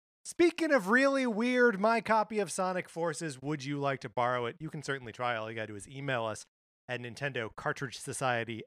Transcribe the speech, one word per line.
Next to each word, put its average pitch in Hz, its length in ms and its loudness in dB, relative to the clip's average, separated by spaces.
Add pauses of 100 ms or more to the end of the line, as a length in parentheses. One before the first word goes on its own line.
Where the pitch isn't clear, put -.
(240)
Speaking 330 480 2
of 202 180 2
really 269 360 6
weird, 240 540 4
my 226 200 4
copy 214 400 2
of 185 120 0
Sonic 185 360 -2
Forces, 160 540 -4
would 143 240 -4
you 143 140 -2
like 139 220 0
to 127 80 -8
borrow 123 360 2
it? 120 140 -4
You 156 100 -8
can 151 140 -10
certainly 131 280 -6
try. 123 240 0
All 110 140 -4
you 113 60 -8
gotta 110 120 -4
do 107 80 -8
is 98 140 -12
email 135 360 -2
us 107 200 -4 (440)
at 123 120 -4
Nintendo 123 520 -6
Cartridge 143 460 -6
Society 117 680 -2